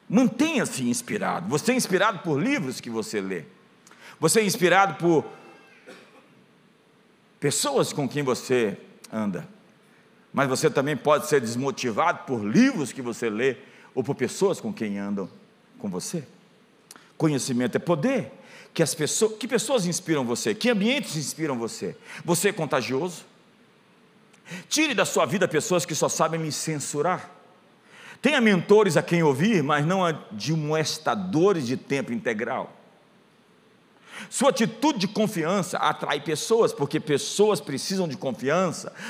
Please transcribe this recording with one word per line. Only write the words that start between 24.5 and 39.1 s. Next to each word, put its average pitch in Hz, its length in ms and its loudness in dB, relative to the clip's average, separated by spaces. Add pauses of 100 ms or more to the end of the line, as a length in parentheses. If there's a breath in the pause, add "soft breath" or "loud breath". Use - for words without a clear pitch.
Tire 302 260 2
da 196 120 2
sua 175 200 2
vida 180 220 2
pessoas 165 380 0
que 156 100 -6
só 147 140 2
sabem 160 320 0
lhe 156 100 -6
censurar. 151 800 -4 (920 loud breath)
Tenha 285 200 4
mentores 202 560 6
a 160 40 4
quem 170 220 2
ouvir, 156 400 4
mas 147 220 2
não 185 180 2
admoestadores 147 1600 0
de 117 120 -2
tempo 135 340 -4
integral. 117 640 -4 (1500 loud breath)
Sua 262 200 2
atitude 262 500 2
de 190 80 0
confiança 190 720 -2
atrai 151 420 0
pessoas, 160 540 2
porque 143 260 -2
pessoas 190 640 2
precisam 180 460 -4
de 131 100 -6
confiança, 135 760 -2 (160 loud breath)